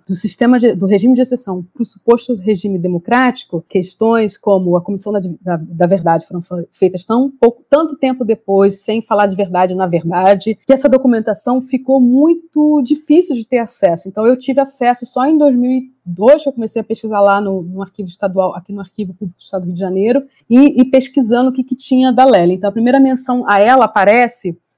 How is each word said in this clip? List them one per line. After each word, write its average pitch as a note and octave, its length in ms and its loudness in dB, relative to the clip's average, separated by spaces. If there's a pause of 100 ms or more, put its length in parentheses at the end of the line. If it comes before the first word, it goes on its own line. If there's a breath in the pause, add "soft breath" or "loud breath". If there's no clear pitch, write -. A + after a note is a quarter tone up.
do F#3+ 60 -4
sistema A#3+ 460 0
de, A3+ 160 2
do F#3 100 -4
regime G#3 300 2
de B3 60 0
exceção G3+ 520 -6
pro A#3 100 -6
suposto A#3 520 -2
regime F#3+ 420 -4
democrático, F#3 880 -2
questões A3 720 -2
como F#3 400 0
a E3+ 40 -2
Comissão G3 300 -8
da, G#3 80 -2 (220)
da, F3 160 -6
da E3 300 -2
Verdade E3 400 0
foram F3+ 120 -10
fe-, F3 320 -10
feitas F3+ 320 -2
tão C4 280 0
pouco, A#3 360 -2
tanto D#4 300 0
tempo B3+ 260 -2
depois, G3 580 0
sem A3 200 -6
falar G#3 240 0
de F#3+ 100 -2
verdade F3+ 380 -2
na F#3 140 -4
verdade, F#3 680 0 (120)
que C4 40 4
essa C4+ 160 2
documentação B3 760 0
ficou C4 360 -2
muito D4+ 840 2
difícil D4+ 520 0
de A3+ 120 -8
ter B3 100 -2
acesso. F#3+ 500 -2
Então, G#3+ 200 -2
eu B3+ 100 2
tive C4 240 -2
acesso B3 460 -2
só B3+ 180 -4
em D#4 100 2
dois D4 200 4
mil B3 160 0
e C4 200 -4 (140)
dois, G#3+ 380 2
que C#4+ 60 -2
eu C4 40 -8
comecei A3+ 260 -6
a G#3+ 60 -6
pesquisar G#3+ 360 -4
lá G3+ 200 4
no, F#3+ 220 -4
no F#3+ 180 -10
arquivo F#3+ 260 -12
estadual, F#3 460 -4
aqui F#3 180 -14
no G3+ 100 -12
Arquivo F#3+ 340 -10
Público F#3 240 -12
do - 40 -20
Estado F#3+ 180 -10
do F3 40 -8
Rio F3 80 -8
de E3+ 60 -8
Janeiro, G3 440 -2 (240 soft breath)
e, B3+ 320 4
e B3+ 60 6
pesquisando B3+ 640 0
o B3+ 40 -6
que, C4 100 -6
que - 120 -8
tinha C4 360 0
da B3+ 120 4
Lélia. F#3 300 4
Então, F#3 160 -4
a - 20 -12
primeira B3 280 0
menção B3+ 500 0
a G3+ 100 2
ela A#3+ 260 4
aparece, G#3 720 0 (220)